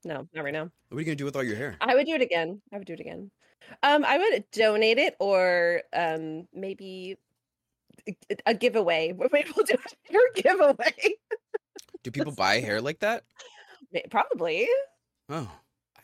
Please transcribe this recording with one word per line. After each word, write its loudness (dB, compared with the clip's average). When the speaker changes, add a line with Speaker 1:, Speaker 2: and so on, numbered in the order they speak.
Speaker 1:
no, -10
not -10
right -6
now. -6
Speaker 2:
What -12
are -6
you -6
gonna -4
do -6
with -6
all -2
your -4
hair? -8
Speaker 1:
I 2
would 4
do -4
it 0
again. -2
I -12
would -14
do -14
it -14
again. -14
Um, 4
I 2
would 2
donate 4
it 0
or, 2
um, -4
maybe -12
a, -10
a 2
giveaway. 2
<laughs> 2
Maybe 2
we'll 4
do 2
a -8
hair 6
giveaway. 2
Speaker 2:
Do -8
people -4
buy 2
hair -2
like -6
that? -2
Speaker 1:
May-, -6
probably. 0
Speaker 2:
Oh, -6